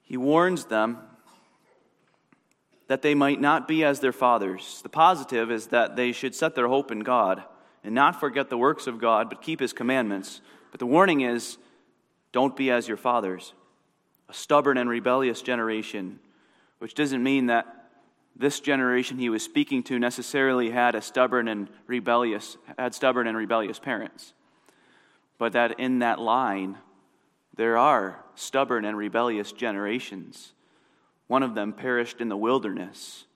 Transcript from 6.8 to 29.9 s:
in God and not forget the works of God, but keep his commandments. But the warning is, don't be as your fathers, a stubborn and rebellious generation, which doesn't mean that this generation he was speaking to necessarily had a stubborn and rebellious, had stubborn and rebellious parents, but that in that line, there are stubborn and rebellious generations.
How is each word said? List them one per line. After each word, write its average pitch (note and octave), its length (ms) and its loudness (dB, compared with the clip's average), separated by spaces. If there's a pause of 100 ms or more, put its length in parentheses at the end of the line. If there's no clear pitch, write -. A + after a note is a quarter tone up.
in A2 120 -6
God G#2 420 2 (400)
and G#2 100 -8
not C#3+ 260 4
forget C3+ 300 -2
the B2 80 -4
works C#3+ 300 0
of A#2+ 100 -8
God, A2+ 320 2
but - 140 -16
keep D#3+ 160 -6
his B2+ 140 -2
commandments. A2+ 680 -2 (300)
But - 80 -18
the B2+ 80 -4
warning D#3+ 340 4
is, A#2+ 380 -4 (720)
don't C3 240 0
be C3+ 160 0
as A#2+ 160 0
your G#2+ 100 -4
fathers, G#2 560 -2 (760)
a - 40 -20
stubborn C#3+ 440 2
and B2 120 0
rebellious A#2+ 540 0
generation, A2 760 -4 (600)
which - 160 -14
doesn't C3+ 260 -2
mean C3+ 260 2
that A#2 280 0 (640)
this C#3 200 0
generation B2+ 580 0
he B2 120 -2
was A2 120 0
speaking C#3+ 400 -2
to B2 160 -4
necessarily B2 720 0
had A#2+ 240 2
a G#2+ 80 -4
stubborn B2 460 2
and G#2 200 -4 (200)
rebellious, A#2+ 680 -2 (220)
had B2 160 -4
stubborn B2+ 320 0
and A2+ 100 -2
rebellious A2 440 -2
parents, - 540 -10 (1040)
but A2+ 140 -2
that A#2+ 260 2
in B2+ 200 0
that A#2 200 0
line, A2 580 0 (760)
there A2+ 220 2
are A#2 460 2 (120)
stubborn B2 500 -2
and G#2+ 100 -4
rebellious G#2 560 -2
generations. G#2 1000 -8 (720)